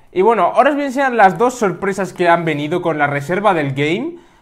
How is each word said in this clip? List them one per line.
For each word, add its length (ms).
Y 100
bueno, 320
ahora 160
os 60
voy 80
a 40
enseñar 240
las 260
dos 160
sorpresas 580
que 160
han 160
venido 380
con 160
la 80
reserva 480
del 200
game, 420